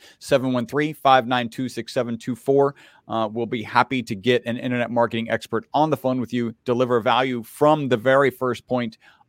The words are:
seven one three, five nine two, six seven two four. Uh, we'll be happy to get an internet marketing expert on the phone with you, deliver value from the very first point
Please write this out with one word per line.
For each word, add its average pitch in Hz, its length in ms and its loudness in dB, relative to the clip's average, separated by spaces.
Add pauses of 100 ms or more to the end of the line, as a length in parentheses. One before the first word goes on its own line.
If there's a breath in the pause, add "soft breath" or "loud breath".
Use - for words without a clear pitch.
(180 soft breath)
seven 131 340 0
one 123 140 -2
three, 147 260 -2
five 131 360 4
nine 123 220 -2
two, 127 200 -8
six 113 240 -10
seven 120 240 -4
two 123 180 -6
four. 139 380 2 (340 soft breath)
Uh, 110 240 -2
we'll 113 140 -4
be 110 160 -6
happy 123 400 0
to 113 140 -8
get 113 320 0
an 120 100 -4
internet 123 320 -4
marketing 117 400 0
expert 113 460 -4
on 151 160 2
the 139 60 0
phone 127 220 -2
with 113 140 -6
you, 120 220 -4 (100)
deliver 123 340 2
value 123 440 0
from 147 460 0
the 123 80 2
very 131 340 4
first 123 340 -6
point 120 320 -4 (320 soft breath)